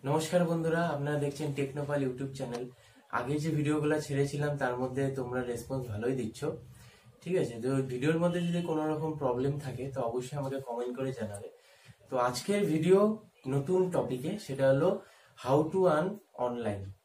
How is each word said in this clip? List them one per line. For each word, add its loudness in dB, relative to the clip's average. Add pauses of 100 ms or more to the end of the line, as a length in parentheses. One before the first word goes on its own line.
নমস্কার 2 (100)
বন্ধুরা, 2 (140)
আপনারা 0
দেখছেন -2 (100)
টেকনোপাল -2
YouTube -4
চ্যানেল। -6 (560)
আগে -2
যে 0
ভিডিওগুলো 2 (100)
ছেড়েছিলাম 0 (100)
তার 0
মধ্যে 0 (160)
তোমরা -2 (100)
response -4
ভালোই 0
দিচ্ছ, -6 (840)
ঠিক -2
আছে? -2
তো 0 (220)
ভিডিওর 0
মধ্যে 2
যদি 0
কোনো 0
রকম -2 (120)
problem 0 (120)
থাকে -8 (100)
তো -6 (100)
অবশ্যই -6
আমাকে -4 (100)
comment -4
করে -2
জানাবে। -8 (640)
তো -8 (140)
আজকের 0 (100)
video 6 (540)
নতুন 2 (140)
টপিকে, 0 (140)
সেটা 0
হলো 6 (540)
how 4 (140)
to 2 (140)
earn 2 (380)
online -2 (220)